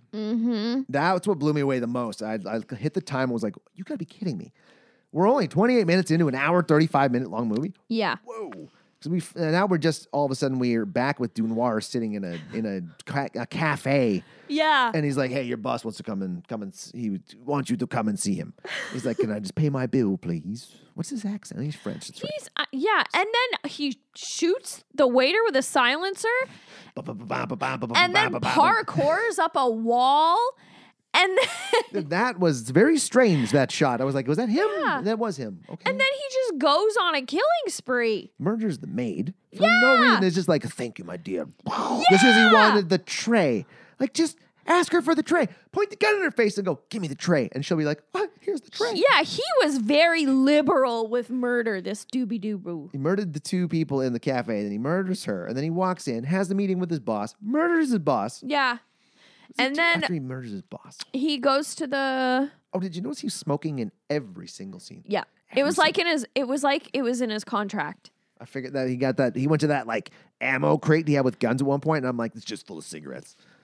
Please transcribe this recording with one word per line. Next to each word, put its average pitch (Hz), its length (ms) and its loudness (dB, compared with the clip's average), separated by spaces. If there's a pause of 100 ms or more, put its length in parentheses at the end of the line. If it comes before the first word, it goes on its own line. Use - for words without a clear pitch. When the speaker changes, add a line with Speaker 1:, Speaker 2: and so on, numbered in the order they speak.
(120)
Speaker 1:
Mm-hmm. 226 760 -2
Speaker 2:
That's 175 380 0
what 196 120 0
blew 147 140 0
me 147 80 0
away 139 200 0
the 117 80 -4
most. 120 340 -6
I, 110 160 -4 (100)
I 110 280 -6
hit 123 180 -4
the 190 60 -4
time 131 240 -4
and 127 80 -2
was 113 100 -4
like, 104 140 -4 (180)
"You 180 100 -14
gotta 285 140 -10
be 165 60 -8
kidding 151 340 -8
me. - 140 -16 (580)
We're 185 180 2
only 240 200 2
twenty-eight 226 380 4
minutes 175 240 2
into 160 180 4
an 127 60 -2
hour, 156 280 2
thirty-five 151 480 4
minute 120 200 -2
long 113 180 -2
movie?" 135 260 -2 (140)
Speaker 1:
Yeah. 214 360 -2
Speaker 2:
Whoa. 170 440 -12 (320)
'Cause 151 120 -8
we 185 60 0
f-, - 180 -8
and 160 160 0
now 185 140 2
we're 185 120 2
just, 156 320 -2
all 143 160 0
of 131 60 -2
a - 20 -4
sudden, 131 240 -2
we're 120 260 2
back 123 360 -2
with 120 140 -4
Dunoir 113 500 0
sitting 113 300 -4
in 101 100 -6
a, 87 120 -6 (160)
in 110 140 -4
a 98 140 -4 (240)
ca-, 139 240 -4 (120)
a 117 60 -8
cafe. 139 800 0 (240)
Speaker 1:
Yeah. 285 440 2
Speaker 2:
And 156 120 0
he's 139 120 -2
like, 131 140 0
"Hey, 131 140 -4
your 120 120 -4
boss 120 280 -4
wants 110 140 -8
to 107 40 -12
come 98 180 -6
and, 90 280 -6
come 110 140 -8
and 95 100 -10
s-, - 200 -18
he 117 180 -6
would 95 120 -6 (220)
want 139 260 -2
you 120 60 -2
to 120 100 -4
come 110 220 -4
and 104 100 -2
see 101 160 -2
him." - 200 -8 (380)
He's 123 120 -8
like, 120 140 -4
"Can 117 120 0
I 104 80 -4
just 101 160 -10
pay 151 160 2
my 131 160 -2
bill, 107 300 2
please?" 85 580 -8 (200)
What's - 160 -8
his 233 140 -8
accent? 196 380 -8
He's 151 140 -6
French. - 320 -12
It's - 100 -20
French. 587 220 -10
Speaker 1:
He's, - 160 -16
uh, - 160 -2
yeah. 349 320 0 (100)
And 370 180 2
then 466 380 -2
he 285 300 -6 (160)
shoots - 640 -4 (100)
the 269 140 4
waiter 262 380 4
with 392 100 0
a 262 80 2
silencer 311 640 0 (680)
Speaker 2:
Ba, - 60 -10
ba, - 120 -10
ba, 147 100 -12
ba, 123 320 -4
ba, 131 220 -4
ba, - 80 -6
ba, 117 100 -2
Speaker 1:
and 349 160 2
Speaker 2:
ba, 392 60 2
Speaker 1:
then 427 140 2
Speaker 2:
ba, - 80 -4
ba, - 80 -2
ba. - 40 0
Speaker 1:
parkours 349 840 2
up 330 160 0
a 262 160 2
wall. 254 680 4 (760)
And 370 220 4
then 508 120 2 (340)
<laughs> - 100 -10
Speaker 2:
Th-, 175 180 -4
that 196 280 0
was 131 320 2
very 247 280 6
strange, 175 540 4
that 139 200 4
shot. 127 280 2
I 131 40 0
was 135 100 0
like, 135 140 -4
"Was 151 80 2
that 233 120 0
him?" 339 200 2 (100)
Speaker 1:
Yeah. 311 240 0
Speaker 2:
That 214 160 -2
was 220 180 -4
him. 107 320 -10
Okay. - 220 -6
Speaker 1:
And 523 80 -2
then 539 160 2
he 539 80 -10 (120)
just 494 240 0
goes 339 420 4
on 349 140 2
a 277 80 0
killing 302 220 -2 (240)
spree. 233 720 -2
Speaker 2:
Murders 208 400 -2
the - 80 -12
maid 127 480 -4 (220)
for - 60 -2
no 640 60 6 (260)
Speaker 1:
Yeah. 659 160 6
Speaker 2:
reason. 285 140 4
It's 180 120 2
just 185 120 -2
like, 151 160 4
"Thank 117 340 -8
you, 90 60 -14
my 85 120 -12
dear." 85 300 -6 (200)
Just - 420 0 (140)
'cause 254 120 10
he - 80 8
Speaker 1:
Yeah. 220 100 8
Speaker 2:
wanted 208 380 6
the 185 80 4
tray. 165 640 0 (340)
Like, 262 160 -2
just 320 220 0 (300)
ask 349 260 2
her 339 80 4
for 294 140 2
the 302 80 0
tray. 294 260 2 (240)
Point 415 160 0
the 415 80 -14
gun 427 200 2
in 403 60 0
her 311 80 0
face 208 280 0
and 196 80 -2
go, 170 140 -2 (100)
"Give 226 100 -8
me 170 80 -4
the 139 60 -8
tray." 151 380 2
And 135 120 -6
she'll 170 140 0
be 156 80 0
like, 147 160 -2 (100)
"What? 370 180 -4 (100)
Here's 370 200 -4
the - 100 -20
tray." 466 240 -4
Speaker 1:
Yeah, 392 280 4
he 370 200 -4 (220)
was 285 140 0
very 294 480 2
liberal 262 840 4
with 226 220 -2
murder, 240 500 0
this 190 240 -6
Doobie 240 360 -4
Doo 208 180 -4
Boo. 170 340 -10
Speaker 2:
He 139 60 -8
murdered 175 340 0
the 151 80 -6
two 180 260 -2
people 151 360 0
in 131 100 0
the 117 80 -4
cafe, 120 360 -2
and 104 100 -2
then 101 60 -4
he 101 60 -4
murders 185 460 -2
her, 95 220 -4
and 120 100 -6
then 139 80 -4
he 165 60 -2
walks 180 360 -2
in, 117 180 -4
has 180 240 -2
the 196 60 -2
meeting 190 240 -2
with 180 120 -4
his 160 100 -4
boss, 107 420 -4
murders 311 480 2
his 226 80 2
boss. 127 480 0
Speaker 1:
Yeah. 262 320 0 (680)
Speaker 2:
Does - 100 -20
he 247 60 2
Speaker 1:
And 269 100 0
Speaker 2:
do 302 60 0
Speaker 1:
then 339 240 4
Speaker 2:
after 185 100 0
he 156 60 -2
murders 127 320 -8
his 95 100 -8
boss? - 360 -18 (140)
Speaker 1:
he 285 260 0
goes 277 380 2
to 320 100 -6
the 262 640 0 (240)
Speaker 2:
Oh, 190 60 -2
did 185 140 -6
you 180 80 -8
notice 269 180 -8
he 302 60 -8
was 202 80 -6
smoking 147 440 -4
in 107 140 -6 (180)
every 95 360 -6
single 95 340 -16
scene? - 260 -20
Speaker 1:
Yeah. 196 180 -2 (260)
Speaker 2:
Every 269 120 2
Speaker 1:
It - 20 4
was 302 140 -2
like 311 180 4
Speaker 2:
single 349 160 0
Speaker 1:
in 311 60 2
his, 240 160 -6
it 269 120 0
was 262 160 -2
like 285 300 0
it 277 100 -2
was 247 200 0
in 226 80 -2
his 214 140 -6
contract. 202 640 -6 (300)
Speaker 2:
I - 40 -18
figured 135 300 -10
that 131 140 0
he 127 80 -2
got 127 200 0
that. 123 180 2
He 131 140 0
went 151 140 4
to 156 60 4
that, 143 200 0
like, 113 220 -4 (300)
ammo 139 380 2
crate 156 300 2
he 147 60 4
had 139 100 4
with 127 160 0
guns 123 220 0
at 139 40 0
one 139 140 0
point, 156 240 0
and 127 40 -2
I'm 123 80 -4
like, 117 200 -4
"It's 107 80 -16
just - 240 -12
full 87 100 -12
of 76 60 -14
cigarettes." 71 500 -14 (300)